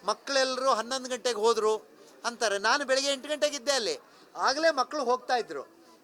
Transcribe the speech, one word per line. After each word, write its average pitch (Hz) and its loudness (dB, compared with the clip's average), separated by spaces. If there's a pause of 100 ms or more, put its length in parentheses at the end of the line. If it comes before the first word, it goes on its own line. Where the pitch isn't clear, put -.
ಮಕ್ಕಳೆಲ್ಲರೂ 262 0
ಹನ್ನೊಂದು 247 -2
ಗಂಟೆಗೆ 240 -2
ಹೋದ್ರು 220 2 (480)
ಅಂತಾರೆ. 226 0
ನಾನು 240 2
ಬೆಳಗ್ಗೆ 269 0
ಎಂಟು 277 -6
ಗಂಟೆಗಿದ್ದೆ 285 -2
ಅಲ್ಲಿ, 196 0 (360)
ಆಗಲೇ 269 2
ಮಕ್ಕಳು 277 -2
ಹೋಗ್ತಾ 247 0
ಇದ್ರು. 156 -6 (400)